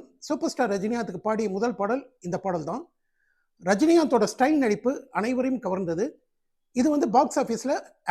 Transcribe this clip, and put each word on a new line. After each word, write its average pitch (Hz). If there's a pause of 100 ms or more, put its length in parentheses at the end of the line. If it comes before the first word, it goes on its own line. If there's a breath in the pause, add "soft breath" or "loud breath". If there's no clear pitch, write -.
(280)
சூப்பர் 320
ஸ்டார் 233
ரஜினிகாந்துக்கு 208
பாடிய 220
முதல் 226
பாடல் 240 (240)
இந்த 175
பாடல் 165
தான். 254 (800)
ரஜினிகாந்தோட 247
ஸ்டைல் 294
நடிப்பு 233 (260)
அனைவரையும் 254
கவர்ந்தது. 185 (680)
இது 254
வந்து 294 (100)
பாக்ஸ் 294
ஆஃபீஸ்ல 254 (380)